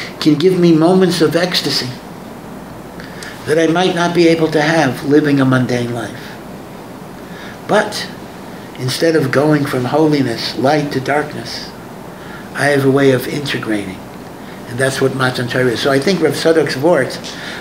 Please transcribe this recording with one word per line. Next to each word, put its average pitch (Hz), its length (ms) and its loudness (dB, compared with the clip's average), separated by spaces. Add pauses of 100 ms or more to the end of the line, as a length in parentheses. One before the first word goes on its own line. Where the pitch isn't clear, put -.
(200)
can 151 140 4
give 170 240 2
me 175 140 6
moments 175 480 4
of 156 140 2
ecstasy 165 540 0 (1600)
that 151 120 2
I 165 80 4
might 170 280 2
not 170 200 2
be 170 140 6
able 160 220 4
to 156 100 2
have 151 440 2
living 143 360 4
a 135 40 4
mundane 123 500 2
life. 107 380 -10 (1300)
But - 420 0 (680)
instead 160 380 0
of 139 140 0
going 143 340 2
from 127 220 -2
holiness, 139 720 0
light 143 340 2
to 135 80 -2
darkness, 135 680 -4 (840)
I 135 120 0
have 143 180 4
a 135 60 4
way 135 220 6
of 123 140 2
integrating. 110 720 -4 (680)
And 120 100 -8
that's 135 220 0
what 131 140 2
Matan 127 340 -2
Torah 127 180 0
is. 113 140 0
So 143 100 2
I 135 80 4
think 175 220 0
Rav 151 120 2
Tzadok's 160 440 2
words 139 420 2 (420)